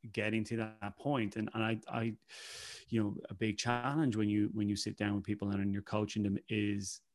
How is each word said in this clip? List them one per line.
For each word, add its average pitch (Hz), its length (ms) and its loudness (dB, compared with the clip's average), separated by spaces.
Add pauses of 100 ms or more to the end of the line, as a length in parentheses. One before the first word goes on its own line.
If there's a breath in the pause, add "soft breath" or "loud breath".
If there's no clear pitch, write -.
(140)
getting 107 300 2
to 113 140 -2
that 110 400 -6
point. 120 380 0
And, 107 200 -2
and 113 80 2
I, 110 160 2 (120)
I, 117 220 0 (760 loud breath)
you 113 120 4
know, 101 140 2 (140)
a - 40 -8
big 104 240 0
challenge 123 580 2
when 107 140 4
you, 104 240 4
when 104 160 2
you 104 60 2
sit 104 200 -4
down 101 200 2
with 101 80 0
people 101 260 -2
and 98 240 0
you're 101 80 -2
coaching 107 400 0
them 101 160 2 (120)
is 101 520 -2 (140)